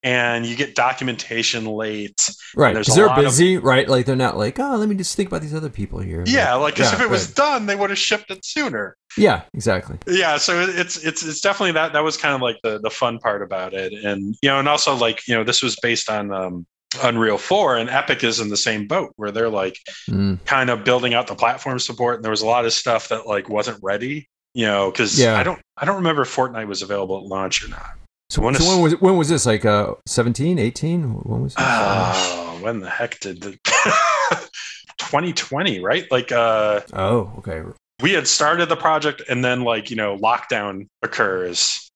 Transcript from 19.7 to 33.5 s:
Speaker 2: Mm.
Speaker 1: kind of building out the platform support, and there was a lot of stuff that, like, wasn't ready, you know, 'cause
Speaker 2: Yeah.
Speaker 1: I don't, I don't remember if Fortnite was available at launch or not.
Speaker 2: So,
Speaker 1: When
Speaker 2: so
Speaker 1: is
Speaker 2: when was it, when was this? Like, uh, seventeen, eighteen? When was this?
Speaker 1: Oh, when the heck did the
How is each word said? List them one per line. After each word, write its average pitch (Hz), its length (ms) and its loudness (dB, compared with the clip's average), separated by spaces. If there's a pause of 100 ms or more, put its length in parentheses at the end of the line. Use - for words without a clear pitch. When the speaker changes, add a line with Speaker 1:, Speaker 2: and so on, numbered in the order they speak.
Speaker 2:
Mm. 98 360 0
Speaker 1:
kind 131 240 2
of 113 160 -2
building 123 280 2
out 120 140 0
the 101 80 -8
platform 127 420 -2
support, 120 380 -2
and 113 80 -12
there 110 80 -2
was 107 100 0
a 110 40 -2
lot 117 200 2
of 113 60 2
stuff 113 380 0
that, 113 180 -4
like, 101 220 -2
wasn't 104 340 -2
ready, 120 460 -6 (240)
you 117 120 0
know, 101 280 2
'cause 110 260 2
Speaker 2:
Yeah. 117 180 6
Speaker 1:
I 127 60 2
don't, 180 160 -2 (160)
I - 80 -8
don't 196 140 0
remember 165 240 0
if 123 120 -2
Fortnite 120 340 -2
was 98 160 -8
available 98 340 -4
at 95 80 -10
launch 95 400 -4
or - 20 -12
not. - 280 -14 (340)
Speaker 2:
So, - 120 0
Speaker 1:
When 120 140 2
Speaker 2:
so 135 80 4
Speaker 1:
is 170 60 4
Speaker 2:
when 185 120 4
was 160 120 6
it, 175 80 0
when 190 160 6
was 156 100 2
this? 156 180 2
Like, 110 200 2
uh, 104 300 2 (120)
seventeen, 127 500 0
eighteen? 143 580 -2
When 117 280 -4
was 135 120 -6
this? - 120 0
Speaker 1:
Oh, 92 920 0
when 113 180 -4
the 92 100 -12
heck - 300 -6
did 90 220 -10
the 98 240 -14